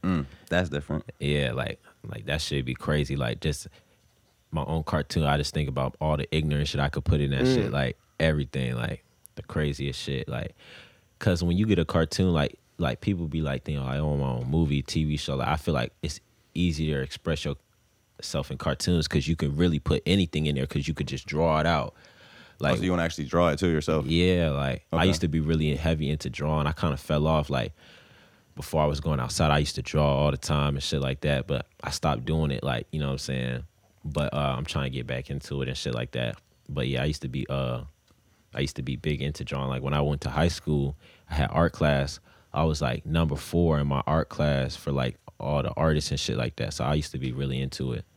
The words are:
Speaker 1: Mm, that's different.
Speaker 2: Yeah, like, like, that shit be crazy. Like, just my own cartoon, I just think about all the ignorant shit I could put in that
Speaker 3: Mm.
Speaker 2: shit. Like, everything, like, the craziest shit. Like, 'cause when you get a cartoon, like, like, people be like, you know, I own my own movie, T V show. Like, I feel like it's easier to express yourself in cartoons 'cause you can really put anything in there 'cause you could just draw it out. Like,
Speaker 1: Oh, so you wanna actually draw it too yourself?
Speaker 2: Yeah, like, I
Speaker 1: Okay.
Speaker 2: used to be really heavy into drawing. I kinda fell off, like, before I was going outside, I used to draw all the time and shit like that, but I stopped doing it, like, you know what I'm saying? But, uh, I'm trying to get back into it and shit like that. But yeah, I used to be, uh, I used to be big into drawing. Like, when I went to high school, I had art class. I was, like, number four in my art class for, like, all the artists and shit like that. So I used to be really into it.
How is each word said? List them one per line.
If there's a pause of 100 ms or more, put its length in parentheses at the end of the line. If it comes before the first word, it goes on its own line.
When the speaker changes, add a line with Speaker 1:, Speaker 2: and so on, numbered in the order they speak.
Speaker 1:
Mm, (240)
that's
different. (140)
Speaker 2:
Yeah,
like, (240)
like,
that
shit
be
crazy.
Like,
just (840)
my
own
cartoon,
I
just
think
about
all
the
ignorant
shit
I
could
put
in
that
Speaker 3:
Mm.
Speaker 2:
shit.
Like, (220)
everything,
like, (320)
the
craziest
shit.
Like, (640)
'cause
when
you
get
a
cartoon,
like, (220)
like,
people
be
like,
you
know,
I
own
my
own
movie,
T
V
show.
Like,
I
feel
like
it's (360)
easier
to
express
yourself
in
cartoons
'cause
you
can
really
put
anything
in
there
'cause
you
could
just
draw
it
out. (680)
Like,
Speaker 1:
Oh,
so
you
wanna
actually
draw
it
too
yourself?
Speaker 2:
Yeah,
like,
I
Speaker 1:
Okay.
Speaker 2:
used
to
be
really
heavy
into
drawing.
I
kinda
fell
off,
like, (840)
before
I
was
going
outside,
I
used
to
draw
all
the
time
and
shit
like
that,
but (180)
I
stopped
doing
it,
like,
you
know
what
I'm
saying? (420)
But,
uh,
I'm
trying
to
get
back
into
it
and
shit
like
that. (320)
But
yeah,
I
used
to
be,
uh, (720)
I
used
to
be
big
into
drawing.
Like,
when
I
went
to
high
school, (340)
I
had
art
class. (340)
I
was,
like,
number
four
in
my
art
class
for,
like, (220)
all
the
artists
and
shit
like
that.
So
I
used
to
be
really
into
it. (120)